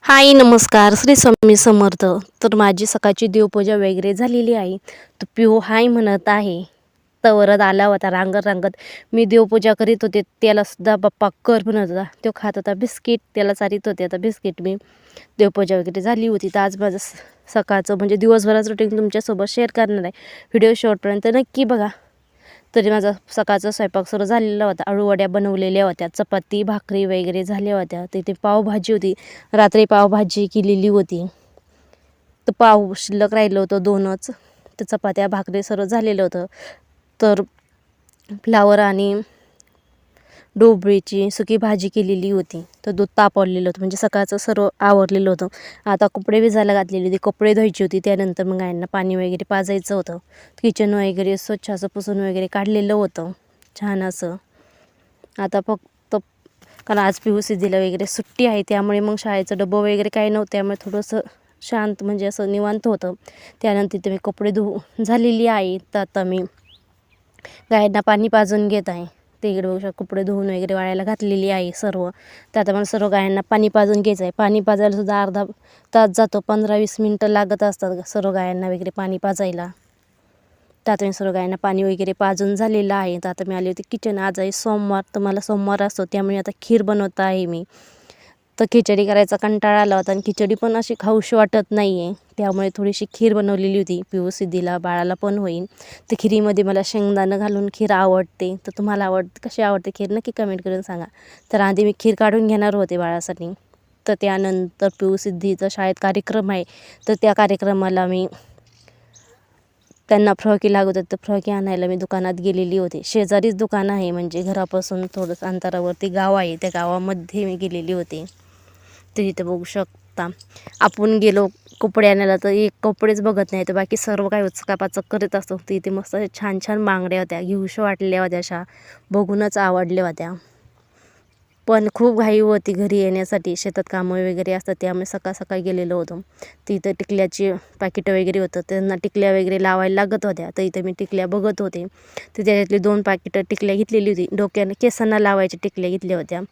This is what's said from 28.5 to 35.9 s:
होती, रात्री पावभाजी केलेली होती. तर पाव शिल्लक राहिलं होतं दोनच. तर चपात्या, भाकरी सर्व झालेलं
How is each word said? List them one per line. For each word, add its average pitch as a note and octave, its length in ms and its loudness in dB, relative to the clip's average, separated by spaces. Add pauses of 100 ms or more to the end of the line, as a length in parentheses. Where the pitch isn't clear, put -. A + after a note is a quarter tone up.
होती, F#3+ 200 0 (400)
रात्री G#3+ 320 6
पावभाजी G3+ 680 4
केलेली G3+ 340 2
होती. F#3 380 0 (1200)
तर A#3+ 120 0
पाव G#3 380 6
शिल्लक G#3 360 -2
राहिलं G#3 260 2
होतं F#3+ 240 0
दोनच. G3 460 0 (500)
तर G#3+ 60 -6
चपात्या, G3+ 420 -2
भाकरी G3 360 -4
सर्व G3+ 200 -4
झालेलं G#3 400 0